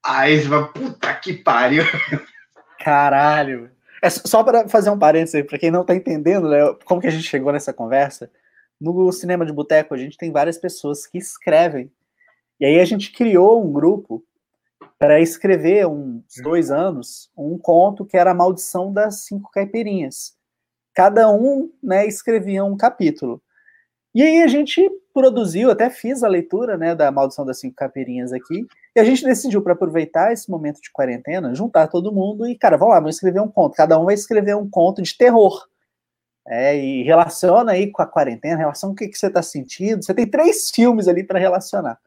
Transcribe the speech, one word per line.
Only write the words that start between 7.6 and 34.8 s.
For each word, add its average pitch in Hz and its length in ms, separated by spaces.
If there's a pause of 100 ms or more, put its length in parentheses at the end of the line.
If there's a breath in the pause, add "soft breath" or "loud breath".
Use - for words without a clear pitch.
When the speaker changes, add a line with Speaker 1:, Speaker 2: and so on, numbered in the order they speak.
Speaker 2:
conversa, 131 560 (500)
no 180 320
Cinema 180 340
de 151 80
Boteco 151 400
a 135 40
gente 135 200
tem 170 140
várias 156 260
pessoas 147 500
que - 100
escrevem. 156 760 (680)
E 143 60
aí 151 140
a 180 60
gente 202 260
criou 220 540
um 156 60
grupo 147 520 (760)
pra 151 200
escrever, 170 680
uns 139 360 (200)
dois 156 280
anos, 151 680
um 160 200
conto 190 480
que 190 120
era 180 140
A 175 40
Maldição 185 580
das 208 320
Cinco 202 260
Caipirinhas. 196 840 (580)
Cada 208 360
um, 269 400 (140)
né, 202 220
escrevia 202 580
um 196 140
capítulo. 156 640 (720)
E 226 100
aí 320 200
a 320 40
gente 302 420 (240)
produziu, 233 580
até 220 180
fiz 247 340
a 226 40
leitura, 190 500
né, 165 180
da 151 160
Maldição 139 340
das 127 140
Cinco 131 160
Caipirinhas 127 560
aqui, 165 340 (300 soft breath)
e 233 40
a 220 40
gente 254 220
decidiu, 214 360
pra 180 120
aproveitar 165 580
esse 220 180
momento 156 320
de - 100
quarentena, 135 640
juntar 160 360
todo 180 240
mundo 208 340
e, 240 100
cara, 170 200
vamos 208 160
lá, 175 80
vamos 156 140
escrever 185 260
um 214 80
conto. 196 260
Cada 160 240
um 165 60
vai 196 80
escrever 208 420
um 208 140
conto 190 320